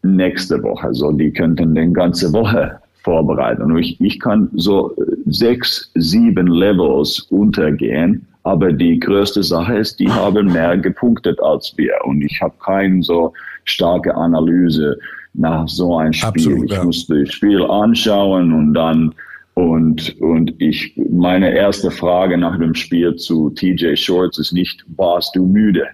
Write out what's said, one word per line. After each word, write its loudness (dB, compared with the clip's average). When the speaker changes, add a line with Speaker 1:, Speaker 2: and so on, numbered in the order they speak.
Speaker 1:
nächste 0
Woche. -4
So, 0
die 0
könnten 0
den 2
ganze 0
Woche 0
vorbereiten. 0
Und 2
ich, -4
ich 0
kann 2
so, 0
äh, -2
sechs, -2
sieben 2
Levels 2
untergehen. 0
Aber 2
die 2
größte 0
Sache 0
ist, -4
die 2
haben 2
mehr 2
gepunktet 0
als 0
wir. 0
Und -2
ich -4
habe -4
keine 2
so 0
starke 0
Analyse 0
nach -2
so -2
ein 0
Spiel. -2
Speaker 2:
Absolut, 0
Speaker 1:
Ich -4
Speaker 2:
ja. -4
Speaker 1:
muss -4
das 0
Spiel 0
anschauen 2
und 2
dann, 0
und, 0
und 0
ich, -2
meine 2
erste 0
Frage 0
nach -2
dem 0
Spiel 0
zu -2
T -2
J 0
Shorts -2
ist -6
nicht, -4
„Warst -2
du 2
müde?“ 2